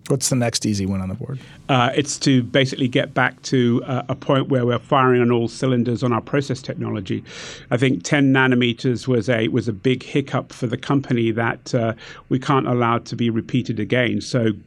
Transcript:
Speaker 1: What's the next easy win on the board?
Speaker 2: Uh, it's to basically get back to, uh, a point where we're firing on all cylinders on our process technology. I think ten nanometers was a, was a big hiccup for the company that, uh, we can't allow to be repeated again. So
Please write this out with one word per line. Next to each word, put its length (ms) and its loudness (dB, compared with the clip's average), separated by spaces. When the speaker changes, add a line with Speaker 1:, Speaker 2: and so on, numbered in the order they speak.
Speaker 1:
What's 220 0
the 60 2
next 280 -2
easy 220 0
win 160 -2
on 80 -6
the 40 -6
board? 240 -10
Speaker 2:
Uh, 260 4
it's 260 -2
to 220 4
basically 460 0
get 240 -2
back 300 0
to, 440 2
uh, 220 -4
a 60 -4
point 340 0
where 160 0
we're 140 0
firing 420 4
on 100 4
all 180 2
cylinders 540 0
on 120 0
our 80 0
process 400 -4
technology. 600 -6
I 60 2
think 280 2
ten 280 4
nanometers 760 2
was 220 2
a, 200 2
was 200 0
a 40 -2
big 300 -2
hiccup 480 -4
for 160 -6
the 120 -4
company 540 0
that, 420 -4
uh, 180 0
we 80 2
can't 280 0
allow 320 0
to 180 -8
be 120 0
repeated 500 -2
again. 440 0
So 300 0